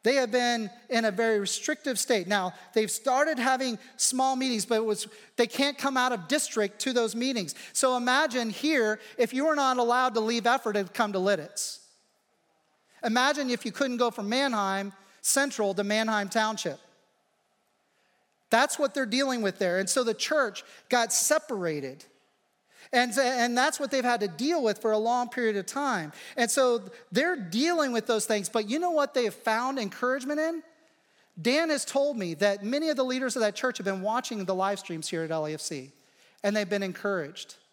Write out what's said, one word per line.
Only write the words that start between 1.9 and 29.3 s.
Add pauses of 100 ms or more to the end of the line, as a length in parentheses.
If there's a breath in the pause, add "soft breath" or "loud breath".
state.
Now, (200 loud breath)
they've
started
having (160 loud breath)
small
meetings,
but
it
was, (300 loud breath)
they
can't
come
out
of
district
to
those
meetings. (160 loud breath)
So
imagine
here, (180 loud breath)
if
you
were
not
allowed
to
leave
Ephrata
to
come
to
Lidditz. (1200 soft breath)
Imagine
if
you
couldn't
go
from
Manheim (300 loud breath)
Central
to
Manheim
Township. (1700)
That's
what
they're
dealing
with
there.
And
so
the
church (240 loud breath)
got
separated. (880 loud breath)
And,
and
that's
what
they've
had
to
deal
with
for
a
long
period
of
time. (240 loud breath)
And
so (280 loud breath)
they're
dealing
with
those
things.
But
you
know
what
they
have